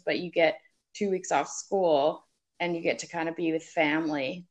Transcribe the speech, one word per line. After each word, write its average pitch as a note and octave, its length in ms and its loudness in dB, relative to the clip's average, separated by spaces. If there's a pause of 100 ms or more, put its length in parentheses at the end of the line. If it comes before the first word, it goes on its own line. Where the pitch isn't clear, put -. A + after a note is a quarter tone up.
but D#3 140 0
you F3 100 -6
get D#3+ 300 4 (340)
two G3+ 160 -2
weeks F#3 220 -2
off D3+ 180 2
school D#3+ 760 0 (360)
and F3 160 -2
you E3+ 80 -6
get D3 160 0
to D#3 80 -10
kind E3 200 -4
of E3 80 -4
be E3 160 0
with D#3+ 120 -2
family, D#3 880 0